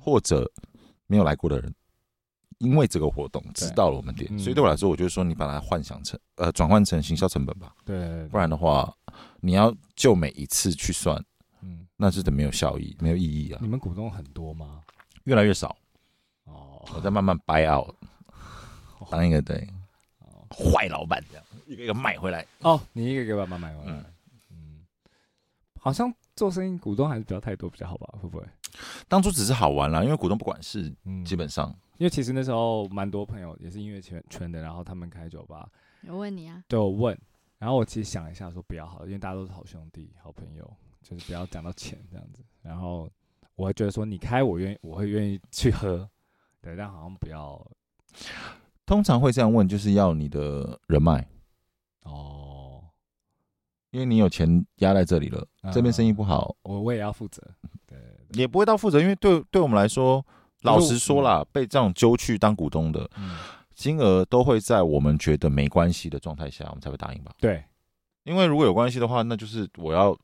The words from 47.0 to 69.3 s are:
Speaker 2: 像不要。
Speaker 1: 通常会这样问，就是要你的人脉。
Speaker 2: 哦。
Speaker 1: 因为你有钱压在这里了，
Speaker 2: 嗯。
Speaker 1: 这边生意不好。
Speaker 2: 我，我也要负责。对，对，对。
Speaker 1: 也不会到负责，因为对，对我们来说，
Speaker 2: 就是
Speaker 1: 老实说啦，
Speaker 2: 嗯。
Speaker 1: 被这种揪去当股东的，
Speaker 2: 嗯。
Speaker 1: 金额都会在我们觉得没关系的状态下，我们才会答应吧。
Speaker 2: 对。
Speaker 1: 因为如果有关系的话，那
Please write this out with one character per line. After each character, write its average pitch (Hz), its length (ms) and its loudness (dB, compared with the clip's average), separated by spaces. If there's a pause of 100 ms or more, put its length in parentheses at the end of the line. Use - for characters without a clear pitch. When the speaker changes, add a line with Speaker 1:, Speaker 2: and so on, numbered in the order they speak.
Speaker 2:
像 90 140 -16
不 85 140 -8
要。 73 300 -14 (1300)
Speaker 1:
通 208 180 2
常 131 160 4
会 131 120 4
这 127 100 2
样 110 100 6
问， 110 160 6
就 95 80 0
是 101 180 2
要 98 200 6
你 76 160 -2
的 71 560 -6
人 76 160 4
脉。 76 260 4 (760)
Speaker 2:
哦。 71 800 -16 (1080)
Speaker 1:
因 123 100 -8
为 131 60 -2
你 117 120 4
有 101 120 8
钱 85 340 4 (120)
压 95 180 4
在 95 100 4
这 85 140 2
里 73 120 -2
了， 73 140 -10 (200)
Speaker 2:
嗯。 95 80 -8
Speaker 1:
这 120 100 0
边 120 100 4
生 113 140 2
意 110 80 6
不 104 100 -2
好。 92 380 0
Speaker 2:
我， 101 180 -8
我 117 140 -2
也 113 60 -4
要 104 120 -6
负 104 160 -12
责。 - 140 -18 (460)
对， - 100 -20
对， - 20 -20 (300)
对。 110 120 -2
Speaker 1:
也 127 60 2
不 170 120 0
会 208 60 8
到 214 120 4
负 202 140 0
责， 147 100 8
因 175 60 4
为 196 80 4
对， 180 340 4
对 190 100 4
我 160 80 4
们 117 80 2
来 101 120 6
说， 131 360 2 (360)
Speaker 2:
就 - 20 -20
是 - 60 2
Speaker 1:
老 113 120 8
实 135 200 4
说 143 240 2
啦， 104 160 6
Speaker 2:
嗯。 73 120 -4
Speaker 1:
被 135 140 0
这 135 140 2
种 107 160 4
揪 117 200 8
去 117 220 -2
当 107 180 4
股 78 140 -2
东 80 220 0
的， 76 260 -6
Speaker 2:
嗯。 92 180 -10 (380)
Speaker 1:
金 156 260 -2
额 95 260 6
都 123 180 4
会 127 160 4
在 107 220 2
我 76 180 2
们 73 200 4
觉 76 180 2
得 76 140 2
没 71 180 2
关 85 240 4
系 - 160 -8
的 73 80 -8
状 78 180 -10
态 78 140 -10
下， 73 200 -14
我 71 40 -12
们 71 80 -16
才 73 80 -10
会 69 80 -10
答 69 160 -10
应 69 100 -14
吧。 69 160 -18
Speaker 2:
对。 90 240 0 (600)
Speaker 1:
因 160 120 -4
为 185 120 4
如 147 100 2
果 151 80 6
有 98 80 6
关 120 180 2
系 123 80 -6
的 120 80 2
话， 120 140 0
那 117 160 -2